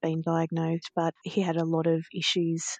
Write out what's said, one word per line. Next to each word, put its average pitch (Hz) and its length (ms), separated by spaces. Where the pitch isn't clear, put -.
been 160 180
diagnosed, 165 720
but 165 280
he - 180
had 175 160
a 165 80
lot 165 220
of 165 180
issues 165 520